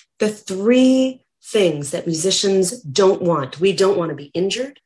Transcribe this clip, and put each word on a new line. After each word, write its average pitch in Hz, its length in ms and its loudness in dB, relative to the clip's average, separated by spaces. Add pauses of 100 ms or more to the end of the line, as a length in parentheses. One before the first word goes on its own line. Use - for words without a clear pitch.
(200)
The 214 80 0
three 254 960 2 (180)
things 156 500 -2
that 170 160 -8
musicians 190 760 0
don't 190 400 2
want. 151 400 -2
We 196 100 4
don't 190 260 2
want 165 120 -4
to 143 60 -8
be 143 180 -16
injured. 220 520 -6